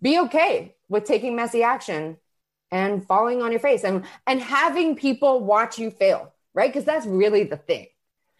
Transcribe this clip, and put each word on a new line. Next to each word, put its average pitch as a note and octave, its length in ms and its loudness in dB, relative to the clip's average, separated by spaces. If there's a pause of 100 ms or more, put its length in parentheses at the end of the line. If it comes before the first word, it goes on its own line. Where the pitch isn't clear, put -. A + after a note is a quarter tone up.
be D4+ 180 4
okay D#4 560 0 (140)
with G#3 160 0
taking A#3+ 280 0
messy A#3 300 0
action E3 540 -4 (540)
and F#3+ 360 -2
falling A#3 340 2
on A#3 100 -2
your A3+ 100 -2
face A#3+ 240 2
and, F#3+ 180 -2 (240)
and C4 140 0
having D4 560 0
people C4+ 420 2
watch G#3+ 400 0
you A3+ 120 -6
fail, - 420 0 (200)
right? A#3+ 200 0
'Cause C4+ 100 -2
that's D4+ 220 -2
really G#3 380 2
the D3+ 120 -6
thing, - 320 -6 (520)